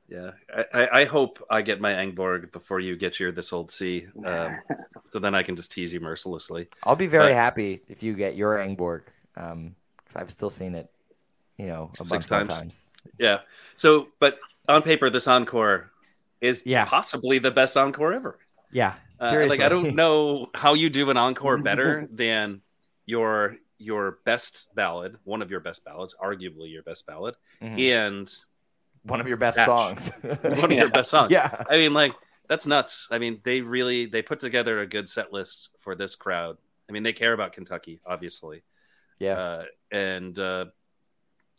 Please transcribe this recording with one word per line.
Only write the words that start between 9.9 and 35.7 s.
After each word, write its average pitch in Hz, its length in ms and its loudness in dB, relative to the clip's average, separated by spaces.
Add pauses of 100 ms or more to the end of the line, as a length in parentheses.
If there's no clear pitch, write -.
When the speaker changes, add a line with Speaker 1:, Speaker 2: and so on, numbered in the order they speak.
Speaker 3:
'cause - 100 -16
I've 92 140 -10
still 104 200 -6
seen 92 240 -10
it, 82 160 -12 (640)
you 98 100 -10
know, 80 320 -10
a 92 60 -12
Speaker 1:
Six 87 220 -4
Speaker 3:
bunch - 40 -10
more 104 100 2
Speaker 1:
times. 85 180 -4
Speaker 3:
times. - 320 -16 (280)
Speaker 1:
Yeah. 104 200 4 (380)
So, 151 320 6 (120)
but 139 180 4 (300)
on 151 140 8
paper, 156 280 4
this 123 160 0
encore 113 640 4 (500)
is 123 240 0
Speaker 3:
Yeah. 123 200 4
Speaker 1:
possibly 131 560 2
the 127 100 4
best 131 260 4
encore 139 360 2
ever. - 260 -8 (320)
Speaker 3:
Yeah. 113 240 0 (240)
Speaker 1:
Uh, 120 120 -2
Speaker 3:
Seriously. 147 280 4
Speaker 1:
like, 143 80 4
I - 20 6
don't 165 280 2
know 151 580 2
how 147 200 4
you 160 160 2
do 139 200 2
an 127 60 2
encore 127 420 2
Speaker 3:
<laughs> - 0 -
Speaker 1:
better 139 540 0
than 110 480 -2 (460)
your, 110 500 0 (220)
your 104 460 -4
best - 500 -4
ballad, 90 500 -4
one 107 180 -6
of 90 80 -10
your 92 100 -6
best 82 240 -12
ballads, 90 380 -14
arguably 90 480 -10
your 80 120 -18
best - 240 -16
ballad, 92 280 -12 (260)
Speaker 3:
Mm-hmm. 113 200 -10
Speaker 1:
and 107 540 0 (720)
Speaker 3:
One 120 160 -6
of 127 80 -6
your 120 80 -2
best 117 200 2
Speaker 1:
Thatch. 113 100 6
Speaker 3:
songs. 113 500 2
<laughs> - 60 -20
Speaker 1:
One 139 140 -6 (280)
of 170 60 4
your 123 160 6
Speaker 2:
Yeah. - 0 -
Speaker 1:
best 123 240 2
songs. 143 220 4
Speaker 3:
Yeah. 139 360 2
Speaker 1:
I 151 100 4
mean, 156 160 4
like, 147 180 4 (360)
that's 156 180 -2
nuts. 143 440 0
I 117 80 -2
mean, 113 240 -4
they 127 180 0
really, 123 460 -2
they 110 160 -4
put - 160 -6
together 117 420 -2
a 101 60 -4
good 98 220 -6
set 101 240 -8
list - 380 -10 (100)